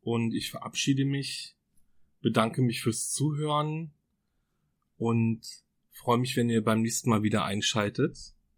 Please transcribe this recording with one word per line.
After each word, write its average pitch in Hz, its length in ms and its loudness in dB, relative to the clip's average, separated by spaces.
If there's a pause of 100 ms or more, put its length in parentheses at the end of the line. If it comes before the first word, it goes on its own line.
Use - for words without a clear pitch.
Und 117 300 0
ich - 180 -6
verabschiede 135 520 -2
mich, 139 520 -4 (680)
bedanke 113 400 2
mich 120 200 0
fürs - 300 -2
Zuhören 151 800 -2 (1040)
und 113 440 0 (480)
freue 120 300 2
mich, 127 180 -2
wenn 120 120 2
ihr 113 140 2
beim 110 200 2
nächsten 113 260 -2
Mal 107 140 4
wieder 107 200 2
einschaltet. 107 920 -2 (220)